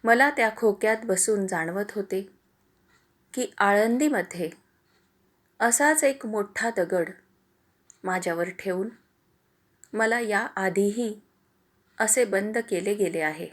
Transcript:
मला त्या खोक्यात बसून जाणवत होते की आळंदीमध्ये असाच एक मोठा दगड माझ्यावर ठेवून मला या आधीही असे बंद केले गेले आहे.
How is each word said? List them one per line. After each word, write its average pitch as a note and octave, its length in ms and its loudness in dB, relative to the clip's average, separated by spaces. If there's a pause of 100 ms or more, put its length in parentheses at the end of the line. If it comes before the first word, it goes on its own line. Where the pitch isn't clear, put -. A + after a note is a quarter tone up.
मला A#3+ 260 6
त्या B3 280 0
खोक्यात A3 480 0
बसून G3+ 420 0
जाणवत F3+ 440 -4
होते F#3+ 300 -6 (1120)
की B3+ 120 -4 (120)
आळंदीमध्ये G#3 920 2 (1080)
असाच C#4+ 440 4
एक C#4 220 2
मोठा G#3+ 520 -4
दगड F3 320 0 (960)
माझ्यावर F3+ 460 -2
ठेवून F#3 400 -6 (1040)
मला A3+ 260 0
या G#3+ 360 -2
आधीही G3+ 580 0 (840)
असे A3 280 2
बंद G#3 320 -2 (120)
केले G3 240 -2
गेले F3 280 0
आहे. D#3 320 -4